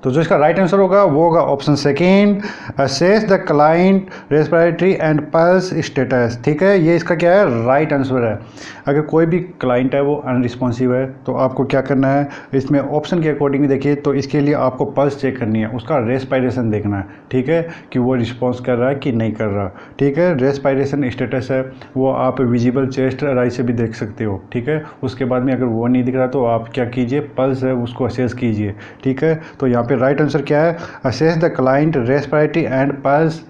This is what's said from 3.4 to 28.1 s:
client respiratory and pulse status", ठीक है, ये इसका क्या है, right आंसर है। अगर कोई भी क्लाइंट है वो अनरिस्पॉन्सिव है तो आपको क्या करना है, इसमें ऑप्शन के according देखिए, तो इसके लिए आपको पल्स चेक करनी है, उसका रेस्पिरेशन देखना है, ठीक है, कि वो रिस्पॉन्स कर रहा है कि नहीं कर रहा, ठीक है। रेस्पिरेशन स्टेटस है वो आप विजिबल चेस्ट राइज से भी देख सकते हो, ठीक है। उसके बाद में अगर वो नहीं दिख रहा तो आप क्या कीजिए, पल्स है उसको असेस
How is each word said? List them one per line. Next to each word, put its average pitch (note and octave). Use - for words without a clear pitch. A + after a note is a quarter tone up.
client E3
respiratory E3+
and D#3
pulse F3+
status", A#2+
ठीक D3+
है, G3
ये D#3+
इसका E3+
क्या E3+
है, C3+
right D3+
आंसर C3
है। G#2+
अगर C#3+
कोई D#3
भी F3
क्लाइंट B2+
है C#3
वो C#3+
अनरिस्पॉन्सिव B2
है C3
तो B2+
आपको C3
क्या C3+
करना C3+
है, C#3
इसमें C3+
ऑप्शन D3+
के D#3
according C#3
देखिए, C#3
तो C#3+
इसके C#3
लिए C#3+
आपको B2+
पल्स C#3
चेक C3
करनी A2
है, G#2+
उसका B2+
रेस्पिरेशन B2+
देखना G#2
है, F#2+
ठीक B2+
है, E3
कि B2+
वो B2
रिस्पॉन्स B2
कर B2
रहा A#2+
है C#3+
कि C#3
नहीं A2+
कर A2
रहा, G2+
ठीक C#3+
है। F3
रेस्पिरेशन C#3
स्टेटस B2
है C3
वो C3
आप B2+
विजिबल B2
चेस्ट C3
राइज B2
से C3+
भी A#2+
देख A2+
सकते G#2+
हो, G2+
ठीक -
है। D3+
उसके C3
बाद B2+
में C3
अगर B2+
वो A#2
नहीं B2+
दिख B2+
रहा C3
तो B2+
आप A#2
क्या B2+
कीजिए, B2
पल्स C3
है C3
उसको A#2+
असेस A#2+